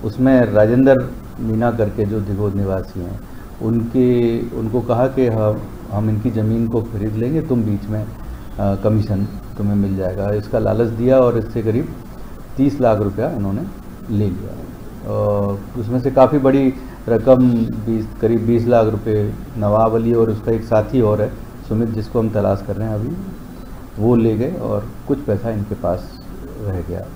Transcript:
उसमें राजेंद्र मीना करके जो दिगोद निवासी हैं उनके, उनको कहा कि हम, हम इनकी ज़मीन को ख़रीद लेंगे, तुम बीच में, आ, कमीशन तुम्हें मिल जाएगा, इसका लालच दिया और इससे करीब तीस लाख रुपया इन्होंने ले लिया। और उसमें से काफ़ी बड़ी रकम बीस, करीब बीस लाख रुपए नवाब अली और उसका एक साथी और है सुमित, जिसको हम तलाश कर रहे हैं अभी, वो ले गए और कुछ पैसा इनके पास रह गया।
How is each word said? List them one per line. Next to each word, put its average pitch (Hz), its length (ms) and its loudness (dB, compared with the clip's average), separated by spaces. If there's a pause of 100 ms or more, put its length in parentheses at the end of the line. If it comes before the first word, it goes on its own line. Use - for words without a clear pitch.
उसमें 127 420 4
राजेंद्र 120 680 4 (280)
मीना 113 320 0
करके 107 340 0
जो 107 160 -2
दिगोद 98 340 -2
निवासी 95 440 -2
हैं 92 200 -8 (420)
उनके, 117 440 2 (520)
उनको 110 240 -2
कहा 120 260 2
कि 131 200 2
हम, 107 320 2 (300)
हम 104 200 0
इनकी 107 220 0
ज़मीन 110 360 2
को 117 140 0
ख़रीद 107 340 -4
लेंगे, 131 260 0
तुम 127 200 0
बीच 104 220 -2
में, 107 160 -2
आ, - 760 -4
कमीशन 104 480 2 (340)
तुम्हें 101 180 0
मिल 98 200 2
जाएगा, 95 360 -2
इसका 107 260 -2
लालच 110 320 2
दिया 120 280 4
और 120 200 4
इससे 110 240 -4
करीब 110 320 0 (600)
तीस 139 240 2
लाख 110 200 4
रुपया 104 300 0
इन्होंने 104 320 -2 (480)
ले 104 160 0
लिया। - 840 -8
और 101 500 0 (180)
उसमें 120 220 -2
से 131 100 0
काफ़ी 135 300 6
बड़ी 135 320 4 (360)
रकम 123 420 6 (360)
बीस, 110 200 -2 (140)
करीब 113 260 2
बीस 113 200 2
लाख 117 220 4
रुपए 107 280 0 (420)
नवाब 107 360 4
अली 117 200 2
और 113 160 4
उसका 110 220 -2
एक 113 120 0
साथी 110 380 2
और 104 200 4
है 107 60 0 (400)
सुमित, 113 220 0
जिसको 107 280 -4
हम 110 120 2
तलाश 101 360 0
कर 101 100 -4
रहे 107 120 -4
हैं 107 60 -2
अभी, 123 220 -4 (840)
वो 117 180 4
ले 113 200 4
गए 143 260 -2
और 107 260 -4 (200)
कुछ 143 180 0
पैसा 110 240 -2
इनके 104 260 -4
पास 90 340 -4 (500)
रह 95 220 -4
गया। 90 220 -8 (120)